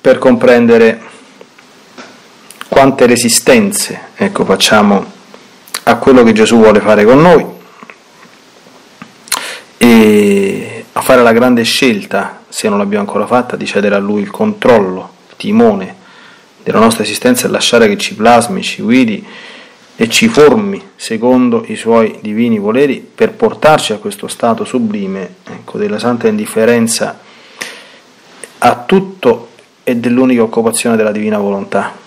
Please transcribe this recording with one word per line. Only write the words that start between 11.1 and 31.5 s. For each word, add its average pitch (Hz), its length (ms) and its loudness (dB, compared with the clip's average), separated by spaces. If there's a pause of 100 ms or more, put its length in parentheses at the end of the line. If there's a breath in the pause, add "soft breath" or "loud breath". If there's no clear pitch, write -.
la 117 120 4
grande 120 280 2
scelta, 104 880 -4
se - 180 -8
non 101 120 -2
l'abbiamo 101 260 -4
ancora 101 220 -6
fatta, 123 280 -2
di 104 120 -10
cedere 202 260 -2
a 202 60 0
Lui 196 240 -4
il - 80 -10
controllo, 104 840 -2 (160)
il - 80 -20
timone 107 580 0 (680 soft breath)
della - 160 -2
nostra 226 240 0
esistenza 247 420 -2
e - 60 -2
lasciare 117 360 2
che 101 120 -2
ci - 160 -8
plasmi, 110 480 0
ci - 180 -10
guidi 110 460 -2 (720 loud breath)
e 113 80 -2
ci 120 200 0
formi 113 520 2 (140)
secondo 120 720 -2
i 110 80 -10
Suoi 113 460 0
divini 110 360 -2
voleri 113 560 -2
per 110 200 -2
portarci 147 600 0
a 104 40 -6
questo - 300 -12
stato - 380 -4
sublime, 101 800 -6
ecco, - 340 -18
della 104 220 -6
santa 117 280 -2
indifferenza 113 920 -2 (1400 loud breath)
a 120 200 0
tutto 190 720 -2 (340)
e 123 140 -4
dell'unica 123 440 0
occupazione 113 540 -2
della 107 160 0
divina 107 260 -4
volontà 98 560 -6 (120)